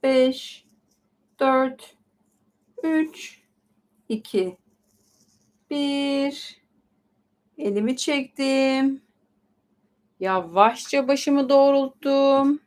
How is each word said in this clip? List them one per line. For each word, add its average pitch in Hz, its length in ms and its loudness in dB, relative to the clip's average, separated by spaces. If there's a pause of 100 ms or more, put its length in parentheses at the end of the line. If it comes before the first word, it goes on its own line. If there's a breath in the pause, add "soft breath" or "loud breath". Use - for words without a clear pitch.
beş, 262 600 0 (720)
dört, 262 560 0 (880)
üç, 311 580 -4 (680)
iki, 196 480 -4 (1120)
bir. 277 960 -4 (920)
Elimi 214 400 -2
çektim. 269 1040 -2 (1200)
Yavaşça 190 880 0
başımı 277 420 0
doğrulttum. 277 1160 2